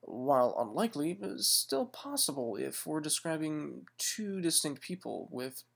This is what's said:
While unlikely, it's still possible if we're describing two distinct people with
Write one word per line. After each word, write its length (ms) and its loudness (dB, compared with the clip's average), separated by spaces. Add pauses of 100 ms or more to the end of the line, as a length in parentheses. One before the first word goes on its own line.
While 560 4
unlikely, 640 0
it's 260 -2
still 380 4
possible 680 -2
if 320 -4
we're 140 -2
describing 880 -2 (120)
two 420 -2
distinct 400 2
people 480 -6
with 340 -6 (120)